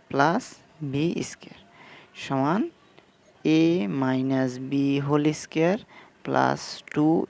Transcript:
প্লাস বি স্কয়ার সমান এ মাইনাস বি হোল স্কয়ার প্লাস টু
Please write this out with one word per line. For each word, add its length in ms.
প্লাস 460
বি 400
স্কয়ার 420
সমান 560
এ 440
মাইনাস 680
বি 420
হোল 320
স্কয়ার 460
প্লাস 600
টু 360